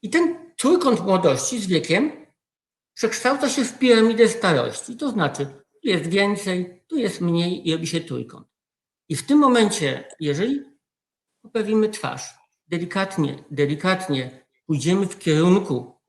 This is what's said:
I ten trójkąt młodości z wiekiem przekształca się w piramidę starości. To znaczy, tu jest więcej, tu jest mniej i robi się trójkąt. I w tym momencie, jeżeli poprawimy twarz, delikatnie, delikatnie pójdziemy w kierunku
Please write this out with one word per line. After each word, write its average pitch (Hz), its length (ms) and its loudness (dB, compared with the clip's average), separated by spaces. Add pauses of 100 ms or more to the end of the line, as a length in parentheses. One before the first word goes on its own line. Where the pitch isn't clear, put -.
I 214 80 -8
ten 339 380 0 (100)
trójkąt 247 480 2
młodości 180 540 2
z 196 80 -6
wiekiem 180 440 0 (800)
przekształca 254 560 -2
się 262 160 -2
w - 140 -10
piramidę 226 480 6
starości. 156 720 0
To 294 120 -4
znaczy, 156 360 -2 (360)
tu 311 60 -4
jest 165 200 0
więcej, 190 800 -2
tu 320 100 -4
jest 202 240 -4
mniej 170 460 -2
i 160 60 0
robi 165 140 -6
się 165 140 -4
trójkąt. 123 460 -12 (600)
I 160 60 -4
w - 100 -8
tym 285 140 2
momencie, 214 680 2 (120)
jeżeli 175 440 -4 (760)
poprawimy 214 480 0
twarz, - 440 -10 (340)
delikatnie, 175 840 -4
delikatnie 147 960 -2 (200)
pójdziemy 170 400 0
w - 140 -10
kierunku 170 800 2 (100)